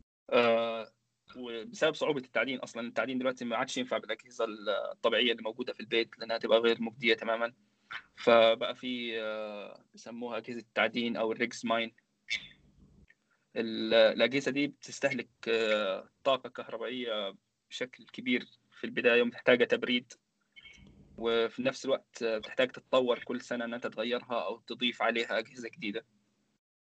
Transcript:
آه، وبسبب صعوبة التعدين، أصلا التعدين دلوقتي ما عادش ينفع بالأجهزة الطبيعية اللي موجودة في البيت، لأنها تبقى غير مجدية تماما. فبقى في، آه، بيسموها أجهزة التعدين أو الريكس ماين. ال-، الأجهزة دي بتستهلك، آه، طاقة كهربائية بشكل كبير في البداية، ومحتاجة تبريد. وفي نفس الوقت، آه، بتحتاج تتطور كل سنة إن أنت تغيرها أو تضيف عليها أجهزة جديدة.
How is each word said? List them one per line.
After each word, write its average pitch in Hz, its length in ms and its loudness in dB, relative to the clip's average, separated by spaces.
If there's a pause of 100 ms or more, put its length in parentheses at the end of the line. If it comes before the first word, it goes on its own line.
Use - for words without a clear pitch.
(300)
آه، 113 600 2 (440)
وبسبب 120 580 -2
صعوبة 143 260 0
التعدين، 127 380 -2
أصلا 117 300 -8
التعدين 123 300 -2
دلوقتي 127 260 -2
ما 117 120 -2
عادش 131 200 -4
ينفع 123 220 -2
بالأجهزة 113 460 -6 (480)
الطبيعية 117 400 2
اللي 113 100 -6
موجودة 113 300 -6
في - 80 -16
البيت، 117 380 -2
لأنها 113 200 -4
تبقى 113 200 6
غير 117 240 4
مجدية 113 320 0
تماما. 113 380 0 (640)
فبقى 113 580 6
في، 120 480 -6
آه، 107 720 -8
بيسموها 117 460 -10
أجهزة 120 200 -8
التعدين 117 580 0
أو 110 160 0
الريكس 117 320 -4
ماين. 113 280 0 (1600)
ال-، 113 380 0
الأجهزة 117 560 6
دي 139 160 0
بتستهلك، 131 640 -4 (200)
آه، 107 600 0 (160)
طاقة 131 240 2
كهربائية 113 840 -6 (360)
بشكل - 420 -10
كبير 120 340 0 (260)
في - 120 -10
البداية، 117 380 4
ومحتاجة 120 420 4
تبريد. 123 480 0 (1080)
وفي 117 440 0
نفس 131 220 -2
الوقت، - 380 -2
آه، 113 160 0
بتحتاج 127 320 0
تتطور 123 480 2
كل 123 220 -6
سنة 120 240 -6
إن 117 100 -6
أنت 120 120 -6
تغيرها 113 600 -4
أو 113 200 -6
تضيف 120 360 -4
عليها 117 360 0
أجهزة 113 300 -8
جديدة. 110 360 -8 (760)